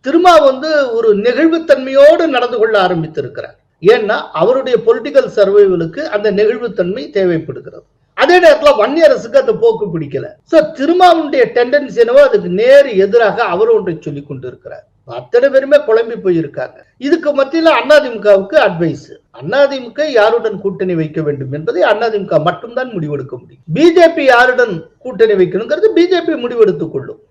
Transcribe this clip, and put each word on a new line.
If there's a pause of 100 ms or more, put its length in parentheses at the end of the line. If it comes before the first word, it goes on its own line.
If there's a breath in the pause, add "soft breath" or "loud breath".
திருமா
வந்து (220)
ஒரு
நெகிழ்வுத்தன்மையோடு
நடந்து
கொள்ள
ஆரம்பித்திருக்கிறார். (260)
ஏன்னா (160)
அவருடைய
பொலிட்டிக்கல்
சர்வைவலுக்கு
அந்த
நெகிழ்வுத்தன்மை
தேவைப்படுகிறது. (320)
அதே
நேரத்துல
வன்னியரசுக்கு
அந்த
போக்கு
பிடிக்கல. (180)
So (140)
திருமாவனுடைய
டெண்டன்சி
என்னவோ
அதுக்கு
நேர்
எதிராக
அவர்
ஒன்றை
சொல்லி
கொண்டு
இருக்கிறார். (220)
அத்தனை
பேருமே
குழம்பி
போயிருக்காங்க. (200)
இதுக்கு
மத்தியில
அண்ணா
தி
மு
கவுக்கு
அட்வைஸ், (240)
அண்ணா
தி
மு
க
யாருடன்
கூட்டணி
வைக்க
வேண்டும்
என்பதை
அண்ணா
தி
மு
க
மட்டும்தான்
முடிவெடுக்க
முடியும். (100)
பி
ஜே
பி
யாருடன் (240)
கூட்டணி
வைக்கணுங்கிறது
பி
ஜே
பி
முடிவெடுத்துக்
கொள்ளும்.